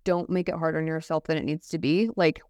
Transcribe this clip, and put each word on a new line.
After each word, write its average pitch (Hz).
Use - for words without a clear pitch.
don't 175
make 180
it -
harder 160
on 160
yourself 160
than 160
it -
needs 151
to 165
be. 180
Like, 165